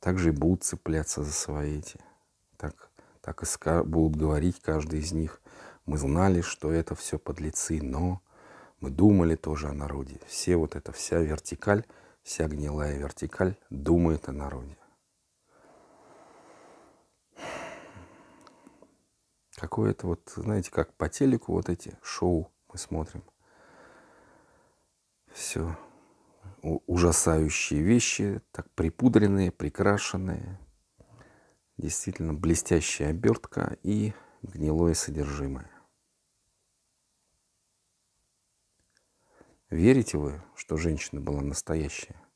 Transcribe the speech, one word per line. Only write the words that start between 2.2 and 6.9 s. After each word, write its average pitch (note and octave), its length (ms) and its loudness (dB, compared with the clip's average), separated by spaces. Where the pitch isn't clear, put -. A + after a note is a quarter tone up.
Так, - 340 -12
так - 220 -12
и - 20 -8
ска-, - 380 2
будут D#2 340 2
говорить D2+ 440 2
каждый D#2 400 -2
из D#2 100 -6
них: D#2+ 320 -4
«Мы D2 140 -2
знали, E2+ 440 2
что - 280 -4
это E2 240 -2